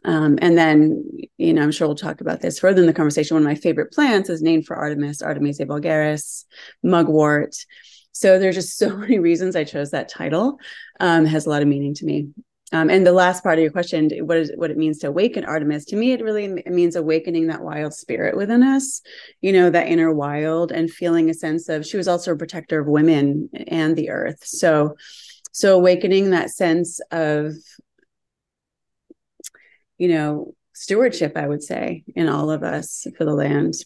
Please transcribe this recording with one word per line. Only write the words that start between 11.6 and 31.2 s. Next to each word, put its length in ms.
of 60
meaning 280
to 100
me. 240
Um, 160
and 160
the 80
last 300
part 160
of 20
your 100
question, 380
what 120
is, 180
what 160
it 60
means 220
to 80
awaken 380
Artemis? 400
To 100
me, 180
it 80
really 240
m-, 120
it 140
means 240
awakening 520
that 140
wild 320
spirit 420
within 280
us, 380
you 140
know, 160
that 180
inner 240
wild, 600
and 200
feeling 380
a 40
sense 360
of, 160
she 100
was 120
also 260
a 40
protector 420
of 80
women 640
and 280
the 140
earth. 360
So, 500
so 240
awakening 560
that 180
sense 500
of, 420
you 100
know, 440
stewardship, 640